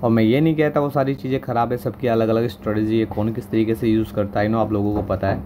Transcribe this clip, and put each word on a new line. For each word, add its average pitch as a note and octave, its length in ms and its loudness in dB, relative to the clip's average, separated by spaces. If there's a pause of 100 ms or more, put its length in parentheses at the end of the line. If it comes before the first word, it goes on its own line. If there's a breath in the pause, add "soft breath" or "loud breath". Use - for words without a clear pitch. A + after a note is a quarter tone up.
और A#2 60 2
मैं A2+ 140 4
ये A#2+ 180 4
नहीं D#3+ 140 2
कहता D3+ 240 2
वो C#3+ 100 0
सारी C3+ 260 0
चीज़ें C3 240 -4
ख़राब A#2 320 -2
है, B2 60 -2
सबकी B2 300 -4
अलग-अलग A2+ 400 2
स्ट्रेटजी G#2+ 520 -2
है, A2 60 2
कौन G#2+ 280 -4
किस A#2 180 -8
तरीके A2+ 240 2
से A2+ 120 -2
यूज़ A2 260 0
करता G#2 260 -2
है, G#2 80 2
you A2 80 0
know, A2 120 2
आप G#2+ 60 -2
लोगों G#2 220 0
को G#2+ 60 -2
पता F#2+ 260 -2
है G2 180 -2